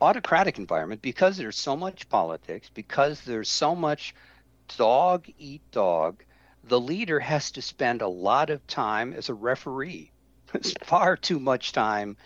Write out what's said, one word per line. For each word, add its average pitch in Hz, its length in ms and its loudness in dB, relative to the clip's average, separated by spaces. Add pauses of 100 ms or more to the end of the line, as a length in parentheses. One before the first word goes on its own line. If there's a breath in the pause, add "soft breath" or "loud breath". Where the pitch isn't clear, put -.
autocratic 185 580 2
environment, 87 420 -4
because 185 360 2
there's - 200 -8
so 135 200 -2
much 185 320 -8
politics, 85 640 -2
because 143 460 0
there's 113 280 -6
so 160 280 0
much 151 400 -4 (600 soft breath)
dog 160 500 4 (120)
eat 143 320 -16
dog, 87 540 0 (400 soft breath)
the 123 160 2
leader 160 400 -2
has 143 320 -2
to 127 100 -12
spend 120 400 -2
a 104 60 0
lot 101 420 2
of 147 160 -6
time 113 460 -2
as - 160 -10
a 127 60 -4
referee. 127 800 -6
<laughs> - 40 -20 (340)
It's - 180 -4 (120)
far 180 320 4
too 160 240 -2
much 131 320 0
time. 104 540 0